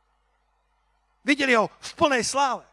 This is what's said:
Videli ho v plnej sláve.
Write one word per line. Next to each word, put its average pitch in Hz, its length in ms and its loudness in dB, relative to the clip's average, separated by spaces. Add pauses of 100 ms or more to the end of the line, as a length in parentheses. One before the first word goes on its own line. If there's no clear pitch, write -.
(1300)
Videli 269 320 2
ho 208 80 2
v - 320 -14
plnej 277 240 2
sláve. 247 400 -2 (120)